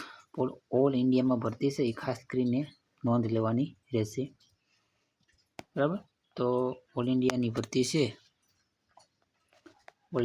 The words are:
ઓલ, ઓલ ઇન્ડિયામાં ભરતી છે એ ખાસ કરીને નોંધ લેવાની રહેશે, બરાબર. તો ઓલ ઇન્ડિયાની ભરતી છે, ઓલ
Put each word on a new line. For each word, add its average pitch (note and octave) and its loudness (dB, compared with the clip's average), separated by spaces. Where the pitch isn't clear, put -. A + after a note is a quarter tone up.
ઓલ, B2+ 2
ઓલ C#3 4
ઇન્ડિયામાં B2+ 2
ભરતી C3 -2
છે D#3 0
એ - -2
ખાસ B2 -4
કરીને B2+ 0
નોંધ A#2+ 2
લેવાની A2+ 0
રહેશે, A2 -2
બરાબર. D#3+ 2
તો B2 0
ઓલ B2 0
ઇન્ડિયાની B2+ 2
ભરતી B2 0
છે, D#3 2
ઓલ B2 2